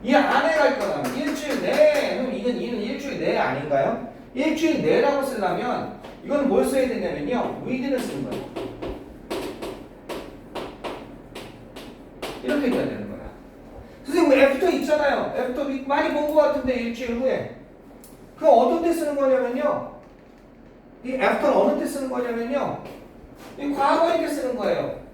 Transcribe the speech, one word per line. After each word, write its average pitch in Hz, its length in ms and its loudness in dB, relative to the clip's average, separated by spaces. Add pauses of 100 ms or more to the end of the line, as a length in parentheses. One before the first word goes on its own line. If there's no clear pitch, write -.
이 254 120 2
안에 320 400 4
갈 277 240 4
거라면 208 360 -2
일주일 294 460 -2
내에, 294 560 4
그럼 254 160 -4
이건, 247 220 -2
이는 233 260 -4
일주일 175 380 -6
내에 - 180 0
아닌가요? 139 680 0 (260)
일주일 302 500 2
내라고 262 420 4
쓰려면 220 720 -2 (260)
이건 190 240 0
뭘 - 160 4
써야 262 240 2
되냐면요. - 760 -2
within을 254 340 -2
쓰는 - 300 -6
거예요. 202 160 -8 (4000)
이렇게 277 260 0
돼야 - 160 0
되는 - 240 -6
거야. - 200 -12 (760)
선생님, 320 240 4
뭐 269 100 8
after 277 380 4
있잖아요. 285 600 2
after 262 300 -2
week 269 200 -4
많이 294 260 2
본 294 200 0
거 302 100 8
같은데 254 320 2
일주일 233 440 -4
후에. - 360 -2 (840)
그럼 302 220 8
어떤 330 240 2
때 330 100 2
쓰는 294 220 0
거냐면요. 262 760 0 (1120)
이 254 100 -6
after는 - 440 4
어느 - 220 4
때 - 60 -2
쓰는 269 240 -4
거냐면요. 240 720 -2 (760)
이 285 160 -4
과거일 302 480 4
때 294 120 0
쓰는 254 220 -2
거예요. - 440 -2 (140)